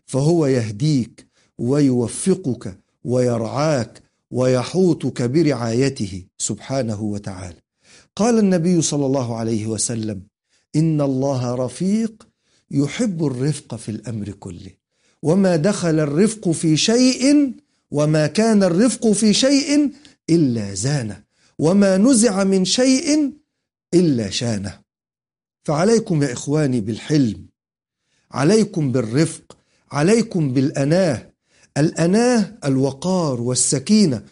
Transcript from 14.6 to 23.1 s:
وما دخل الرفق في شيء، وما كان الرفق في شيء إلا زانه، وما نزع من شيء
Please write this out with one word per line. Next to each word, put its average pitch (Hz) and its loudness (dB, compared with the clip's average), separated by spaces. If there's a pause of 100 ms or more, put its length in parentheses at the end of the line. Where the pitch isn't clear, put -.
وما 180 2
دخل 165 0
الرفق 165 0
في 156 0
شيء، 254 2 (380)
وما 151 2
كان 208 2
الرفق 202 2
في 202 4
شيء 285 2 (380)
إلا 117 2
زانه، 110 -4 (360)
وما 190 4
نزع 214 4
من 190 2
شيء 262 0 (640)